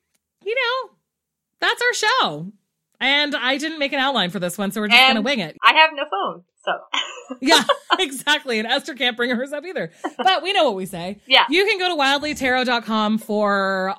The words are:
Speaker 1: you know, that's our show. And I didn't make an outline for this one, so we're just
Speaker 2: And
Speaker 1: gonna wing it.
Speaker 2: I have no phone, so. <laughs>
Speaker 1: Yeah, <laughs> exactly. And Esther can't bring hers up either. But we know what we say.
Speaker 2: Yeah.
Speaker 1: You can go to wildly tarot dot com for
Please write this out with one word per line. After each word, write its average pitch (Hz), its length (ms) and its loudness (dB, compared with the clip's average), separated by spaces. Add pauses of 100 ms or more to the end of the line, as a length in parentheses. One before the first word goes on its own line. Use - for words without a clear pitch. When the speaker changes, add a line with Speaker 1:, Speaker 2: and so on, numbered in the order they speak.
(440)
Speaker 1:
you 440 120 -4
know, 508 340 -4 (720)
that's 440 200 0
our 480 120 0
show. 202 580 -2 (480)
And 285 360 0
I 262 220 0
didn't 311 220 -6
make 277 140 -2
an 277 60 0
outline 240 320 0
for 196 80 -6
this 175 180 -6
one, 196 140 -4
so 214 100 -4
we're 208 60 -2
just 240 120 6
Speaker 2:
And 262 180 8
Speaker 1:
gonna 208 40 -2
wing 247 180 0
it. 160 240 -6
Speaker 2:
I 233 100 8
have 320 200 6
no 285 160 -6
phone, 214 340 -4 (220)
so. 254 120 -2
<laughs> - 40 -12 (600)
Speaker 1:
Yeah, 294 200 4 (200)
<laughs> 349 180 0
exactly. 277 580 -2
And 220 80 -2
Esther 285 300 -2
can't 247 220 -2
bring 240 140 0
hers 262 200 -4
up 294 140 -8
either. 262 260 -6 (260)
But 349 260 2
we 381 100 0
know 370 100 4
what 226 120 2
we 190 100 -6
say. 180 420 -8
Speaker 2:
Yeah. 254 220 6
Speaker 1:
You 359 160 2
can 415 120 0
go 359 120 -2
to 349 60 -4
wildly 285 400 0
tarot 254 280 0
dot 233 220 0
com 220 320 0
for 196 800 0